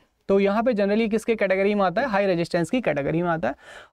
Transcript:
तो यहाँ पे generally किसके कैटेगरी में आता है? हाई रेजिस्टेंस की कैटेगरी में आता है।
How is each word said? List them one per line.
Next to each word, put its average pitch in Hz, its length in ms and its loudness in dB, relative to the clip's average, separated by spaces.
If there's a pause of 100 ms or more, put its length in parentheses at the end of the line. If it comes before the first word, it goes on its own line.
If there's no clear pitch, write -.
(280)
तो 196 120 4
यहाँ 202 240 0
पे 254 100 2
generally 208 380 0
किसके 226 240 -2
कैटेगरी 196 400 2
में 196 100 2
आता 180 160 0
है? 277 60 -2
हाई 202 180 0
रेजिस्टेंस 170 440 0
की 254 120 -2
कैटेगरी 147 400 -2
में 175 80 -2
आता 165 180 -2
है। 294 80 -4 (380)